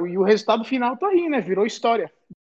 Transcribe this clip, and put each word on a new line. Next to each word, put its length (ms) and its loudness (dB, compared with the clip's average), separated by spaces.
e 120 -4
o 40 2
resultado 420 2
final 320 -4
tá 120 -2
aí, 200 2
né? 120 0
Virou 240 -2
história. 480 -2